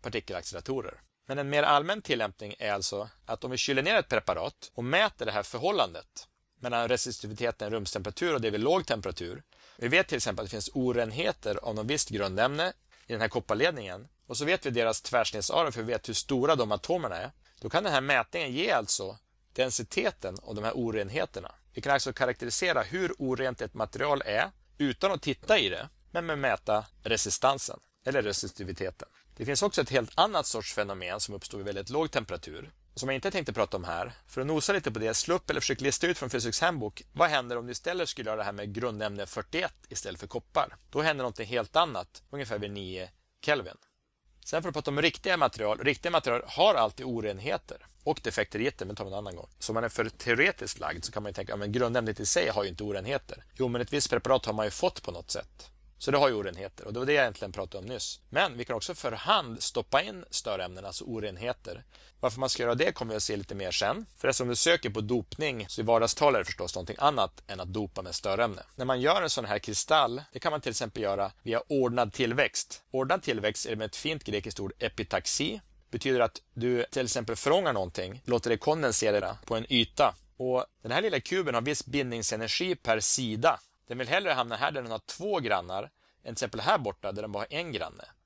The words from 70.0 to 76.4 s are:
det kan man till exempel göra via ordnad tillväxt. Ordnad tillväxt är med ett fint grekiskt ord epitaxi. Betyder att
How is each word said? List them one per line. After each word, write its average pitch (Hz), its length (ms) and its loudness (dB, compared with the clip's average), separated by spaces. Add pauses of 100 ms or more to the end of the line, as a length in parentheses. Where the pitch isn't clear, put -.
det 127 60 -10
kan 170 120 0
man 151 100 -2
till - 80 -2
exempel 113 340 -4
göra 98 280 0 (120)
via 113 240 0
ordnad 123 460 2
tillväxt. 123 800 0
Ordnad 135 320 0
tillväxt 107 420 0
är 117 100 -4
med 107 100 -4
ett 104 100 -8
fint 156 280 -4
grekiskt 104 360 -4
ord 98 200 -6
epitaxi. 120 840 -2 (300)
Betyder 127 280 2
att 117 220 2 (120)